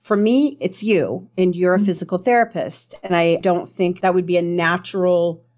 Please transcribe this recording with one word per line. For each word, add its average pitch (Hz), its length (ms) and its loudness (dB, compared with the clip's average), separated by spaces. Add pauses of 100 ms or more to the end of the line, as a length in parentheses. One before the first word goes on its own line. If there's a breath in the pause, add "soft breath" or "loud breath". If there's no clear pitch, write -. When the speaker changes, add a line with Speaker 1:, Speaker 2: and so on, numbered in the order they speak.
Speaker 1:
For - 160 -2
me, 254 440 2
it's - 220 -4
you, 180 560 -2
and 180 160 2
you're 180 200 0
a 196 40 2
Speaker 2:
Mm-hmm. 208 80 2
Speaker 1:
physical 180 320 -4
therapist. 233 840 -2
And 190 120 -4
I 170 220 2
don't 175 320 0
think 180 320 -4
that 185 140 0
would 180 120 0
be 175 100 0
a 170 60 2
natural 175 1000 -2 (140)